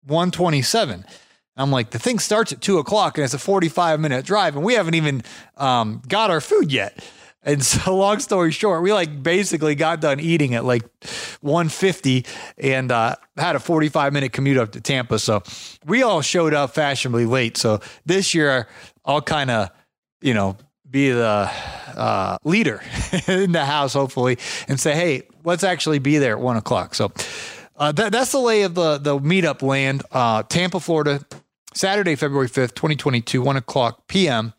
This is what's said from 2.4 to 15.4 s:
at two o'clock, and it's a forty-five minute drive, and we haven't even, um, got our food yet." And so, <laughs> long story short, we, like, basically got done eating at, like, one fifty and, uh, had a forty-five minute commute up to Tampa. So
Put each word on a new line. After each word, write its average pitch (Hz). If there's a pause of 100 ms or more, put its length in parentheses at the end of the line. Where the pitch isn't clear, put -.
at 131
two 190
o'clock, 175
and 147
it's 120
a 135
forty-five 170
minute 135
drive, 175
and 147
we 240
haven't 165
even, 147 (360)
um, 120
got 208
our 160
food 339
yet." - (400)
And 147
so, -
<laughs> -
long 202
story 175
short, 175
we, 196
like, 156
basically 165
got 160
done 143
eating 151
at, 117
like, 123 (580)
one 160
fifty 135 (320)
and, 131
uh, 117 (200)
had 160
a 135
forty-five 151
minute 135
commute 139
up 110
to 117
Tampa. 123
So 107 (420)